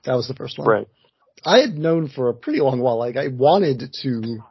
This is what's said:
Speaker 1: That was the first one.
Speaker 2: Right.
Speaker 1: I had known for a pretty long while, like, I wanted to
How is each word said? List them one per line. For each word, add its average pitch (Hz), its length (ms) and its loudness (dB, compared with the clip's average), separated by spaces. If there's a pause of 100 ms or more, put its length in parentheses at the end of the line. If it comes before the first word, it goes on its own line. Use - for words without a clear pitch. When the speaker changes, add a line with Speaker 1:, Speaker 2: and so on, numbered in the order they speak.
Speaker 1:
That 127 120 -2
was 120 120 -2
the 131 80 -8
first - 240 -12
one. - 80 -4
Speaker 2:
Right. 104 220 2 (560)
Speaker 1:
I 208 160 6
had 214 180 -2
known 160 300 0
for 131 200 -2
a 117 60 0
pretty 302 260 -4
long 131 200 2
while, 120 180 0
like, 120 180 -4
I 147 120 -4
wanted 147 720 2
to 113 480 -4